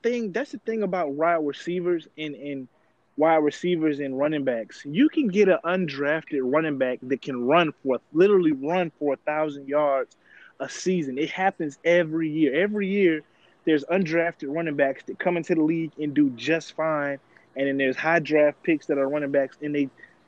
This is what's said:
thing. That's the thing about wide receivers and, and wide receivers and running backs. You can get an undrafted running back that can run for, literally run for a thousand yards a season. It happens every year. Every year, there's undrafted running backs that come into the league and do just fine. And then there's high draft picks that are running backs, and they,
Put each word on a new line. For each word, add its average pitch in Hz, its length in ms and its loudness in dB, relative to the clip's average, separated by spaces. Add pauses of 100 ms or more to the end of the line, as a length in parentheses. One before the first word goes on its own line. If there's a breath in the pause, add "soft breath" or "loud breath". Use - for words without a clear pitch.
thing. 233 300 -2
That's 233 200 -6
the 269 60 -10
thing 220 240 -4
about 180 280 -2
wide 160 340 0
receivers 170 720 -4
and, 151 180 -8
and 135 340 -10 (500)
wide 160 180 6
receivers 156 640 0
and 135 180 -6
running 147 260 0
backs. 117 420 -6
You 170 240 2
can 285 180 -2
get 190 200 4
an 175 160 6
undrafted 156 800 -2
running 147 360 0
back 127 240 -2
that 131 180 -4
can 123 260 -6
run 156 360 4
for, 131 160 -2 (140)
literally 180 400 4
run 160 460 -2
for 147 160 -2
a - 40 -4
thousand 151 500 -4
yards 139 480 0 (440 soft breath)
a 135 80 -8
season. 151 500 -4
It 151 120 -2
happens 180 540 -4
every 165 440 2
year. 151 320 2
Every 208 280 -2
year, 185 340 2 (420 soft breath)
there's 151 200 2
undrafted 165 680 -2
running 160 220 -4
backs 135 300 0
that - 140 -10
come 180 180 0
into 170 180 -2
the 160 80 4
league 160 380 0
and 151 140 -4
do 143 160 4
just 135 440 -4
fine. 143 440 -2 (380 soft breath)
And 139 120 0
then 139 80 0
there's 131 200 0
high 165 240 2
draft 147 420 4
picks 160 240 0
that 143 120 0
are 135 100 2
running 143 220 -2
backs, 139 320 0
and 147 120 -4
they, 143 140 0 (400 loud breath)